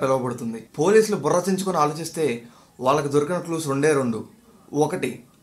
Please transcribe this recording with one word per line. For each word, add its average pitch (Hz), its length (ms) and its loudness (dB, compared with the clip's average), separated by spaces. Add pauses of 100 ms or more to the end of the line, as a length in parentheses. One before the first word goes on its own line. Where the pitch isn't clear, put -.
పిలువబడుతుంది. 120 580 -2 (200)
పోలీసులు 208 440 4
బుర్ర 156 140 2 (100)
చించుకొని 185 360 0
ఆలోచిస్తే 156 420 -2 (600)
వాళ్ళకి 143 300 2
దొరికిన 147 300 2
క్లూస్ 160 260 -4
రెండే 139 280 2
రెండు. 117 200 -2 (680)
ఒకటి, 139 260 -4 (320)